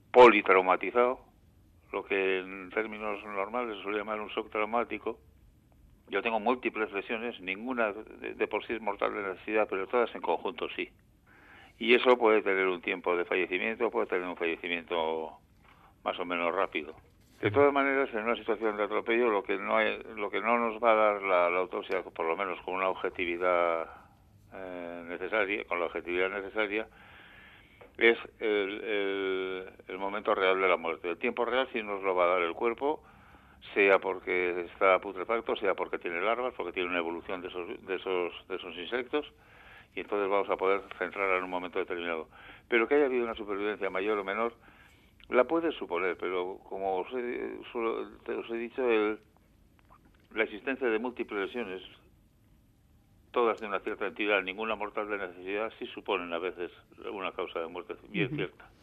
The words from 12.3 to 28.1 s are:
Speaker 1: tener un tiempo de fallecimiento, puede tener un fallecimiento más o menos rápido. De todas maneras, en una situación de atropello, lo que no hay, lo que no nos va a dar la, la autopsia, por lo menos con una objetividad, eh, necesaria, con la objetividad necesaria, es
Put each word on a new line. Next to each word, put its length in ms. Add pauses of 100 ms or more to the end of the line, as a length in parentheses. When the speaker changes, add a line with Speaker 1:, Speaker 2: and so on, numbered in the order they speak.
Speaker 1:
tener 260
un 140
tiempo 340
de 100
fallecimiento, 640
puede 160
tener 200
un 100
fallecimiento 1000 (680)
más 160
o 60
menos 300
rápido. 400 (460)
De 100
todas 200
maneras, 420
en 100
una 120
situación 420
de 60
atropello, 460
lo 140
que 160
no 180
hay, 240 (140)
lo 160
que 100
no 160
nos 240
va 120
a 20
dar 260
la, 300
la 80
autopsia, 420
por 240
lo 100
menos 260
con 120
una 160
objetividad, 960 (680)
eh, 540
necesaria, 580
con 140
la 60
objetividad 460
necesaria, 560 (1120)
es 200 (220)